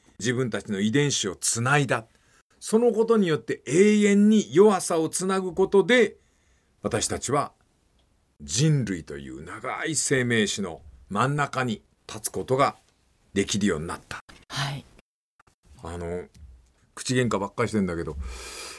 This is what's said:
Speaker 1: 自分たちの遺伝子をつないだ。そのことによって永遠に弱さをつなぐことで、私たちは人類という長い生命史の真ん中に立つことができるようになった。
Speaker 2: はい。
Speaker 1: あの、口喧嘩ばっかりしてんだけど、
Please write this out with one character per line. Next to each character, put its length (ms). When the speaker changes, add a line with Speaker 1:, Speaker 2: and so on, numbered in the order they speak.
Speaker 1:
自 140
分 160
た 120
ち 100
の 100
遺 100
伝 200
子 180
を 60
つ 260
な 160
い 100
だ。 180
そ 180
の 140
こ 140
と 120
に 100
よ 100
っ 20
て 260
永 380
遠 260
に 240
弱 280
さ 180
を 80
つ 180
な 140
ぐ 140
こ 140
と 180
で、 320
私 260
た 120
ち 120
は 220
人 440
類 200
と 120
い 120
う 140
長 420
い 100
生 300
命 220
史 140
の 200
真 180
ん 100
中 260
に 180
立 180
つ 60
こ 140
と 140
が 180
で 120
き 140
る 60
よ 120
う 20
に 80
な 80
っ 120
た。 120
Speaker 2:
は 220
い。 120
Speaker 1:
あ 140
の、 280
口 200
喧 140
嘩 100
ば 80
っ 80
か 80
り 60
し 20
て 80
ん 60
だ 100
け 80
ど、 140